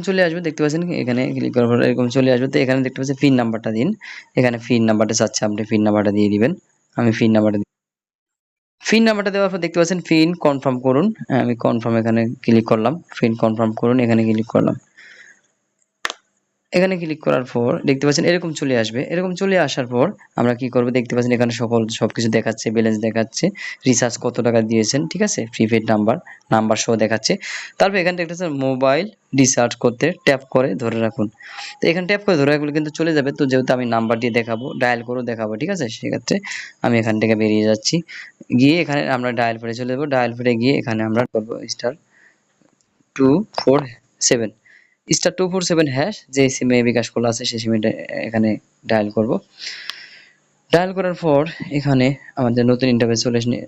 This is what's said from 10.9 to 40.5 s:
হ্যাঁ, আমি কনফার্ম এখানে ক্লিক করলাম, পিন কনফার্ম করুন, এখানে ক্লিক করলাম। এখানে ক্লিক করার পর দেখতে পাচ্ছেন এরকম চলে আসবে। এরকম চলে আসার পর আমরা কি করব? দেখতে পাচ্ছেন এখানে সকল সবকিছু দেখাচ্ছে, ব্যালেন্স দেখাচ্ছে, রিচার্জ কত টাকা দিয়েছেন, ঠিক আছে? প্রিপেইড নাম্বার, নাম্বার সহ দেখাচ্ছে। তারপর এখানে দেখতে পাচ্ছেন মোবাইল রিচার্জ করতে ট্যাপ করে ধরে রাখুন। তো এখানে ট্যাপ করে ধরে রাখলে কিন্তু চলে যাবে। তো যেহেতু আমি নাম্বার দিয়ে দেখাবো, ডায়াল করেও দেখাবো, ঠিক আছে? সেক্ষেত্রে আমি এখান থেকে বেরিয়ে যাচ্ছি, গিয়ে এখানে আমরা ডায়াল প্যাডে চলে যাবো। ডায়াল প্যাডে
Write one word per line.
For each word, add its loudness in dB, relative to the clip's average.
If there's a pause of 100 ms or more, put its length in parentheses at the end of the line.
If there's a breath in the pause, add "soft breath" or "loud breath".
হ্যাঁ, 2
আমি 0 (120)
কনফার্ম 0
এখানে 2 (220)
ক্লিক 4
করলাম, 2 (240)
পিন 0 (120)
কনফার্ম 0
করুন, 2 (100)
এখানে 4
ক্লিক 0
করলাম। 2 (2000 loud breath)
এখানে 2
ক্লিক -6
করার 0
পর 0 (160)
দেখতে 0
পাচ্ছেন 2
এরকম 0 (100)
চলে -2
আসবে। -4 (120)
এরকম -2
চলে 0 (120)
আসার -4
পর 2 (340 soft breath)
আমরা 2
কি -4
করব? 2 (100)
দেখতে -2
পাচ্ছেন 0
এখানে 0
সকল 0 (180)
সবকিছু -2
দেখাচ্ছে, -4
ব্যালেন্স 2
দেখাচ্ছে, -2 (420 loud breath)
রিচার্জ 2
কত -4 (120)
টাকা 4 (100)
দিয়েছেন, 0 (100)
ঠিক -4
আছে? -4 (120)
প্রিপেইড 2
নাম্বার, 2 (380 loud breath)
নাম্বার 2
সহ 0 (100)
দেখাচ্ছে। 0 (440 loud breath)
তারপর 2
এখানে 0
দেখতে -6
পাচ্ছেন -6 (140)
মোবাইল 2 (340)
রিচার্জ 2 (120)
করতে 0 (200)
ট্যাপ 2 (120)
করে 2 (120)
ধরে -4
রাখুন। -2 (520 loud breath)
তো -12
এখানে 0
ট্যাপ 0
করে 4
ধরে 4
রাখলে -2
কিন্তু -2
চলে 0
যাবে। 0 (100)
তো 2
যেহেতু 2
আমি -2 (100)
নাম্বার 0
দিয়ে 0
দেখাবো, -4 (160)
ডায়াল 0
করেও -4
দেখাবো, -6
ঠিক -4
আছে? -4 (100)
সেক্ষেত্রে -4 (500 loud breath)
আমি 2
এখান 0
থেকে 4
বেরিয়ে 2
যাচ্ছি, -2 (640 loud breath)
গিয়ে 6
এখানে -2 (140)
আমরা -2 (100)
ডায়াল 0
প্যাডে -8
চলে -4
যাবো। -4
ডায়াল 2
প্যাডে 2